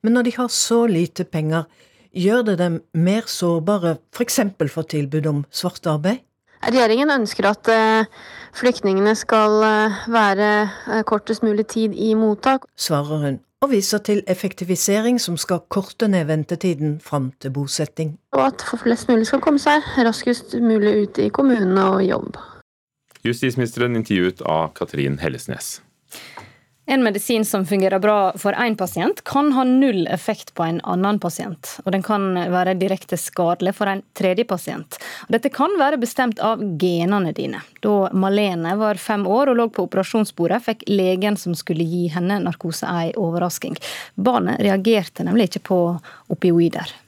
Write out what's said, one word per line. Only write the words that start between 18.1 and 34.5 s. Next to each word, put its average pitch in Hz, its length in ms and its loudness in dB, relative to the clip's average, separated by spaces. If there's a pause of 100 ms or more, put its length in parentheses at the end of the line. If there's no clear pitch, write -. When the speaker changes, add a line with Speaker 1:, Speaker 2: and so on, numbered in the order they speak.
Speaker 2:
Og 269 60 4
at 269 180 2
flest - 500 -2
mulig 226 180 4
skal 269 140 0
komme 285 180 2
seg 294 240 2 (140)
raskest 240 640 0
mulig 214 420 4
ut 202 160 -4
i 208 120 2
kommunene 214 480 4
og 190 280 2
jobb. - 300 -4 (880)
Speaker 3:
Justisministeren 120 720 0
intervjuet 92 460 0
av 80 320 0
Katrin 71 440 -4
Hellesnes. 64 640 -8 (1080)
Speaker 4:
En 262 140 2
medisin 214 400 0
som 196 200 -2
fungerer 190 360 2
bra 208 360 4
for 196 140 -2
en 233 240 0
pasient, 185 480 -2
kan 285 300 0
ha 262 100 2
null 254 460 2
effekt - 460 -6
på 175 100 -2
en 165 160 -2
annen 196 400 0
pasient, 180 680 -8
og 190 60 0
den 190 100 0
kan 196 320 0
være 180 460 0
direkte 190 360 -2
skadelig 175 600 -2
for 208 100 -2
en 196 160 -2 (100)
tredje 185 320 0
pasient. - 540 -8 (240)